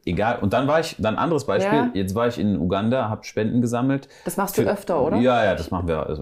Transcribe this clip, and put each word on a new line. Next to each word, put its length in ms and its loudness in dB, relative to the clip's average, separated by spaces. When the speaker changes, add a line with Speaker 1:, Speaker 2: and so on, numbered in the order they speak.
Speaker 1:
Egal. 340 0
Und 120 0
dann 160 2
war 140 2
ich, 180 -6
dann 160 0
anderes 300 -2
Beispiel, 320 2
Speaker 2:
Ja. 160 2
Speaker 1:
jetzt 200 -2
war 140 0
ich 100 -4
in 220 0
Uganda, 500 0
hab 160 -6
Spenden 360 0
gesammelt. 480 0
Speaker 2:
Das 100 -6
machst 220 -2
du 60 4
Speaker 1:
Für 60 2
Speaker 2:
öfter, 320 -2
oder? 200 2
Speaker 1:
Ja, 240 4
ja, 100 2
das 160 -6
machen 160 -2
wir. 200 0